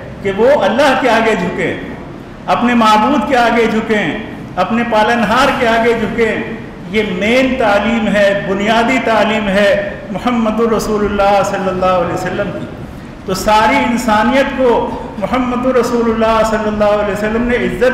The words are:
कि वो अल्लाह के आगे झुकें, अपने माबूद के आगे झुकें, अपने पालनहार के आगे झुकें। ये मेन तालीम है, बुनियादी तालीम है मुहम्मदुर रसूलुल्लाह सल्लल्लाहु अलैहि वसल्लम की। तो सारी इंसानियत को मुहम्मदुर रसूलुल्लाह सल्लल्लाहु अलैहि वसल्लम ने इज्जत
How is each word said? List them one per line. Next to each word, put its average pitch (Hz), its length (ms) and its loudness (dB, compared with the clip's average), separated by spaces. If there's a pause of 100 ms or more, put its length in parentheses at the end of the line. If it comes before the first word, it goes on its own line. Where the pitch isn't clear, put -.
(220)
कि 196 100 -2
वो 214 160 2 (140)
अल्लाह 254 400 2
के 262 80 2
आगे 226 260 2
झुकें, 180 360 -2 (760)
अपने 233 280 2
माबूद 226 520 4
के 269 100 2
आगे 233 300 2
झुकें, 208 640 -2 (260)
अपने 220 280 0
पालनहार 226 640 2 (100)
के 247 80 0
आगे 226 280 2
झुकें। 214 640 -2 (320)
ये 214 100 0 (100)
मेन 233 440 0
तालीम 214 520 0
है, 202 180 2 (220)
बुनियादी 226 540 0
तालीम 220 480 0
है 202 180 2 (440)
मुहम्मदुर 226 640 0
रसूलुल्लाह 202 680 2
सल्लल्लाहु 185 560 0
अलैहि 170 140 -2
वसल्लम 190 360 -4
की। - 160 -8 (600)
तो 190 100 -2
सारी 220 480 2
इंसानियत 240 680 2
को 254 180 2 (480)
मुहम्मदुर 247 580 0
रसूलुल्लाह 226 680 2
सल्लल्लाहु 214 480 0
अलैहि 208 180 0
वसल्लम 214 320 -2
ने 240 180 0
इज्जत 254 320 0